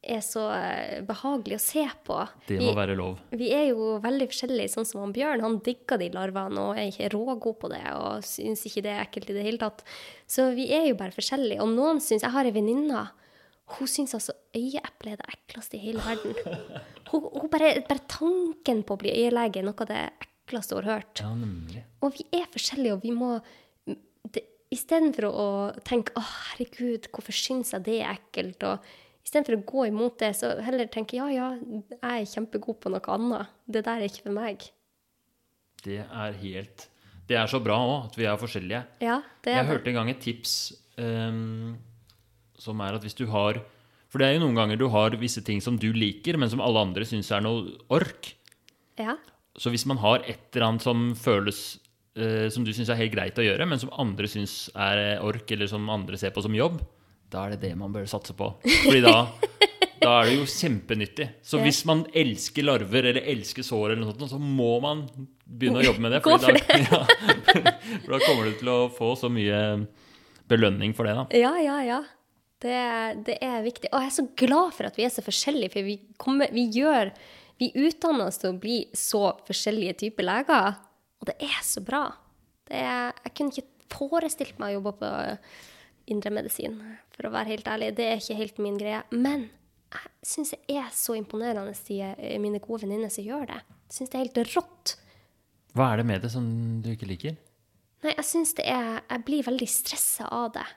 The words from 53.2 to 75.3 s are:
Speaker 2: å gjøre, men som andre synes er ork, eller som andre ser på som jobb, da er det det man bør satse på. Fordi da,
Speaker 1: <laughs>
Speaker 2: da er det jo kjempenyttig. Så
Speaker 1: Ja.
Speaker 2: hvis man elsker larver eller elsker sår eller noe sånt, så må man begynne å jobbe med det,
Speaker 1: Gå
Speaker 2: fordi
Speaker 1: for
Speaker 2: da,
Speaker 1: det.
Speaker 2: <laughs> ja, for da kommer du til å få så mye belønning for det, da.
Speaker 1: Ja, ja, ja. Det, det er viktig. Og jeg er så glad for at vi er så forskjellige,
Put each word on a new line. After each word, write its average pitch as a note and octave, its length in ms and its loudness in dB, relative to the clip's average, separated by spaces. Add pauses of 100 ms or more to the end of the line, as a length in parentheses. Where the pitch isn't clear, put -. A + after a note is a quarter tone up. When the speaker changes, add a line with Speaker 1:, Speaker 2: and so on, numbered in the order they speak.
Speaker 2:
å A2+ 40 4
gjøre, G#2 220 4
men C#3 140 0
som C3 160 -6
andre G#2+ 320 0
synes - 460 -6
er G2+ 460 2
ork, A2 300 -2
eller G#2 160 0
som G#2+ 220 -4
andre F#2+ 280 -4
ser G2 140 -2
på G#2 140 -4
som G#2+ 80 0
jobb, D#3 260 2 (540)
da F#2+ 140 -4
er G#2 80 -4
det - 140 -8
det E2+ 80 -6
man G2+ 160 -6
bør G2+ 140 -4
satse - 300 -8
på. G2+ 140 -2 (100)
Fordi C3+ 400 8
da, A#2 140 12 (480)
Speaker 1:
<laughs> - 400 0
Speaker 2:
da A#3+ 180 8
er A2+ 80 6
det C3+ 80 4
jo C#3+ 80 2
kjempenyttig. A#2 840 -2 (120)
Så - 180 -2
Speaker 1:
Ja. C3+ 60 4
Speaker 2:
hvis C#3+ 200 4
man D#3+ 280 4
elsker D3 500 2
larver B2 460 4
eller B2+ 240 2
elsker B2 320 -6
sår G#2+ 260 0
eller A2+ 140 0
noe G#2+ 80 -4
sånt, B2+ 180 -8
så C3+ 80 -6
må C3 420 2
man D3+ 220 -2 (420)
begynne A#3 360 2
å B3 40 6
jobbe A3 160 4
med A#2 120 2
det, C#3+ 100 4
Speaker 1:
Gå D#4 140 10
Speaker 2:
fordi C4 240 8
Speaker 1:
for - 160 4
Speaker 2:
da, - 0 -
Speaker 1:
det. - 840 6
Speaker 2:
<laughs> - 0 -
ja, - 360 2
for - 160 -2
da C3+ 100 2
kommer A2 240 4
du G#2+ 80 -4
til B2 120 -2
å B2 100 6 (100)
få A#2+ 280 0
så B2 120 -2
mye G#2 300 2 (920)
belønning G#2+ 440 6
for A2+ 140 0
det, G#2 80 2
da. C3 120 -2 (100)
Speaker 1:
Ja, B3 220 6
ja, C#4+ 240 2
ja. B3 180 0 (600)
Det, B3 180 -2 (460)
det - 160 -2
er B3 220 -2
viktig. A#3+ 280 -4
Og C#4 80 2
jeg C4 80 0
er C#4 80 -2
så C4+ 120 2 (120)
glad D4+ 340 6
for - 140 -6
at - 80 -10
vi G#3+ 80 0
er B3 80 2
så G#3+ 100 -4
forskjellige, A3+ 520 -2